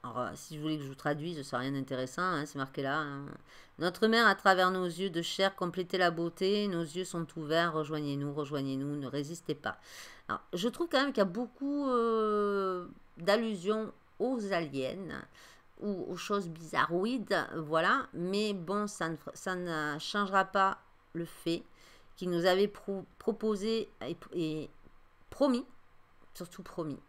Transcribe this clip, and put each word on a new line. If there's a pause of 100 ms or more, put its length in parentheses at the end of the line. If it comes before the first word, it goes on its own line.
Alors,
euh,
si
je
voulais
que
je
vous
traduise,
ce
serait
rien
d'intéressant,
hein,
c'est
marqué
là,
hein. (520)
Notre
mère,
à
travers
nos
yeux
de
chair,
complétait
la
beauté.
Nos
yeux
sont (100)
ouverts.
Rejoignez-nous,
rejoignez-nous,
ne
résistez
pas. (500)
Alors, (100)
je
trouve
quand
même
qu'il
y
a
beaucoup,
euh, (300)
d'allusions (260)
aux
aliens (560)
ou
aux
choses
bizarroïdes, (100)
voilà.
Mais
bon,
ça
ne, (180)
ça
ne
changera
pas (360)
le
fait (500)
qu'ils
nous
avaient
pro-, (120)
proposé (160)
et, (160)
et (600)
promis, (680)
surtout
promis